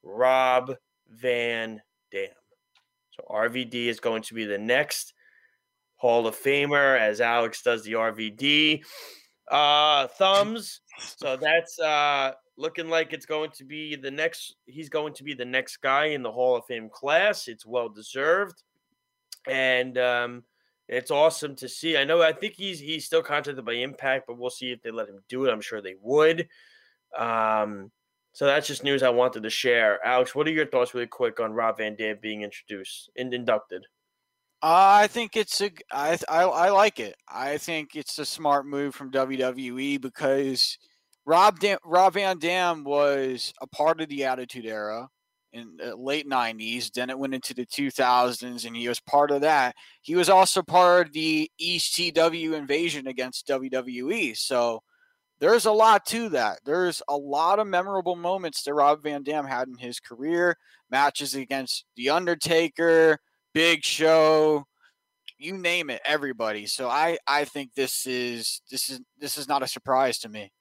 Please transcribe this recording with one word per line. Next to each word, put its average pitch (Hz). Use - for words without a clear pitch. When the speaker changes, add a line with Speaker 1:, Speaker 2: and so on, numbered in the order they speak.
Speaker 1:
Rob 127
Van 117
Dam. 98
So -
R 110
V 123
D 120
is 113
going 113
to -
be 113
the 101
next 123
Hall 117
of 110
Famer, 143
as 107
Alex 117
does 113
the 110
R 113
V 110
D. 147
Uh, 147
thumbs. 202
So -
that's, 165
uh, 147
looking 160
like 160
it's 143
going 156
to -
be 151
the 135
next, 156
he's 139
going 151
to 135
be 143
the 123
next 131
guy 143
in 147
the 113
Hall 123
of 117
Fame 110
class. 170
It's 110
well 117
deserved. 151
And, 127
um, 123
it's 131
awesome 151
to 127
see. 160
I 139
know, 165
I 160
think 208
he's, 185
he's 151
still 165
contracted 143
by 117
Impact, 131
but 120
we'll 123
see 127
if 117
they 117
let 110
him 98
do 131
it. 123
I'm 107
sure 107
they 92
would. 156
Um, 110
so 143
that's 143
just 143
news 139
I 127
wanted 120
to 110
share. 113
Alex, 127
what 151
are 160
your 156
thoughts 123
really 120
quick 113
on 110
Rob 113
Van 107
Dam 107
being 107
introduced -
and 127
inducted? 110
Speaker 2:
Uh, 196
I -
think 226
it's 196
a 202
g-, 165
I, 147
I, 160
I 175
like 202
it. 104
I 135
think 156
it's -
a 147
smart 143
move 143
from 135
W 135
W 127
E 139
because 135
Rob 175
Dam-, 202
Rob 175
Van 190
Dam 170
was 139
a 135
part 160
of 156
the 139
Attitude 127
Era 110
in 110
the 98
late 143
nineties. 117
Then 123
it 131
went 135
into 127
the 120
two 143
thousands, 123
and 117
he 120
was 117
part 143
of 143
that. 143
He 160
was 180
also 190
part 175
of 143
the 156
E 170
C 170
W 160
invasion 147
against 127
W 135
W 127
E. 175
So 120
there's 202
a 220
lot 214
to 226
that. 113
There's 175
a 143
lot 151
of 214
memorable 185
moments 175
that 143
Rob 147
Van 143
Dam 143
had 131
in 123
his 120
career, 165
matches 139
against 135
The 123
Undertaker, 165
Big 160
Show, 156
you 180
name 175
it, 117
everybody. 117
So 127
I, 156
I 143
think 139
this -
is, 123
this 131
is, 127
this 143
is 131
not 139
a 123
surprise 131
to 113
me. 104